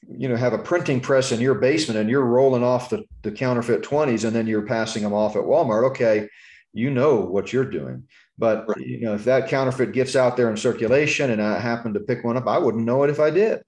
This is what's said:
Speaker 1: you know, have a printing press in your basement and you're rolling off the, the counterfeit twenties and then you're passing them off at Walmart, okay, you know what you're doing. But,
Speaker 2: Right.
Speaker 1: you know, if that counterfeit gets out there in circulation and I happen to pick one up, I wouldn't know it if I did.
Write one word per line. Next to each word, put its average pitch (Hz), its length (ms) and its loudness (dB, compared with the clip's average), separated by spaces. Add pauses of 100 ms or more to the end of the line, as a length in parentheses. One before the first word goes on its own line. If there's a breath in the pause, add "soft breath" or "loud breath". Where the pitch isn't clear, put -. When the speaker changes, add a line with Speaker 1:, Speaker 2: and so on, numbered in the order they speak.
Speaker 1:
you - 200 -6
know, 117 80 0
have 123 160 2
a 110 40 -2
printing 156 440 -2
press 131 320 2
in 113 80 -2
your 127 140 2
basement 123 440 0
and 107 100 0
you're 135 160 2
rolling 123 380 4
off 123 260 0
the, 107 140 -4 (180)
the 104 100 -6
counterfeit 120 520 0
twenties 135 400 0
and 110 100 -2
then 113 140 0
you're 107 180 0
passing 110 380 -2
them 104 100 -2
off 104 220 0
at 101 80 -2
Walmart, 120 480 2
okay, 107 380 0 (440 loud breath)
you 113 160 -2
know 135 280 2
what 95 340 -2
you're 127 180 0
doing. 65 340 -8 (340 soft breath)
But, 110 320 0
Speaker 2:
Right. 123 180 -4
Speaker 1:
you 123 140 -8
know, 110 140 -2
if 104 100 -6
that 120 240 2
counterfeit 131 420 0
gets 127 240 -2
out 127 220 2
there 120 120 4
in 107 60 -2
circulation 123 760 0
and 107 100 0
I 104 180 0
happen 117 340 -4
to 101 60 -2
pick - 240 -6
one 117 140 -2
up, 127 100 -4
I 110 100 0
wouldn't 117 280 0
know 127 180 2
it 143 60 4
if 147 100 -4
I 151 100 4
did. 196 380 0